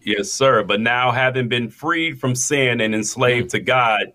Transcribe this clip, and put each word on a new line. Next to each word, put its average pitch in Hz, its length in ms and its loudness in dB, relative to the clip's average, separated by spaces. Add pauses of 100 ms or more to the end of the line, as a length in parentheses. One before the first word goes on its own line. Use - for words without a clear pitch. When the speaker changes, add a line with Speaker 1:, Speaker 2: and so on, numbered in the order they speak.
Speaker 1:
yes, 101 260 -2
sir. 127 320 4
"But 104 160 -2
now, 123 320 0
having 127 380 0
been 117 200 -2
freed 165 500 -4
from 127 140 -2
sin 127 460 0
and 110 160 0
enslaved 120 520 0
Speaker 2:
Mm. - 40 -10
Speaker 1:
to 107 80 -2
God," 110 560 0